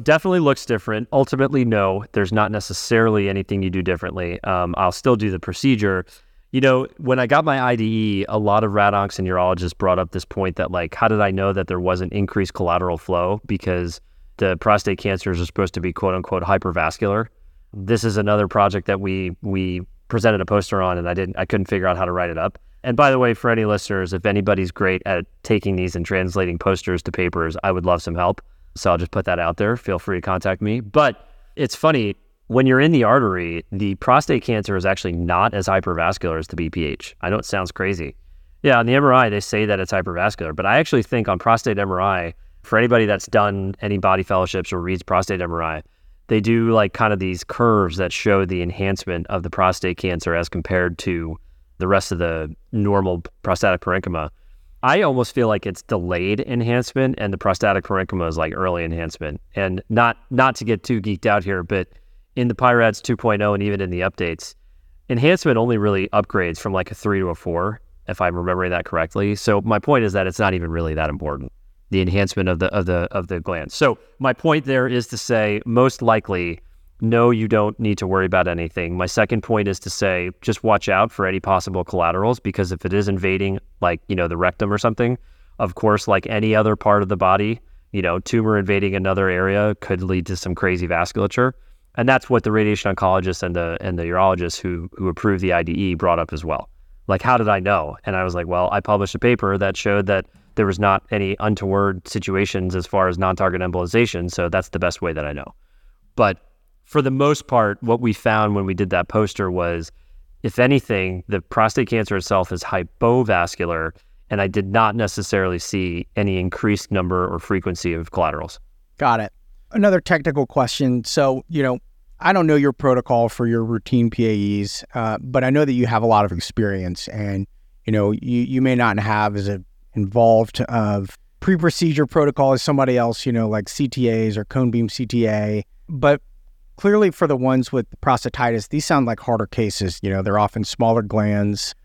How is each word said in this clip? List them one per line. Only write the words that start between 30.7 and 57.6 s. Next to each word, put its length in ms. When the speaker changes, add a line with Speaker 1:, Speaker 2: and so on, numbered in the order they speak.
Speaker 1:
But 480
it's 200
funny, 400
when 180
you're 140
in 120
the 120
artery, 680
the 240
prostate 460
cancer 340
is 80
actually 300
not 400
as 140
hypervascular 720
as 80
the 80
B 120
P 160
H. 380
I 80
know 80
it 80
sounds 260
crazy. 440
Yeah, 160
on 80
the 80
M 100
R 80
I, 160
they 100
say 280
that 120
it's 120
hypervascular, 640
but 100
I 140
actually 240
think 240
on 100
prostate 400
M 140
R 100
I, 320
for 160
anybody 260
that's 220
done 540
any 180
body 240
fellowships 500
or 80
reads 220
prostate 380
M 100
R 100
I, 220
they 160
do, 300
like, 220
kind 200
of 60
these 240
curves 540
that 140
show 340
the 180
enhancement 640
of 160
the 80
prostate 460
cancer 360
as 160
compared 500
to 380
the 100
rest 240
of 60
the 360
normal 520
prostatic 380
parenchyma. 480
I 220
almost 320
feel 120
like 200
it's 160
delayed 580
enhancement, 800
and 120
the 60
prostatic 480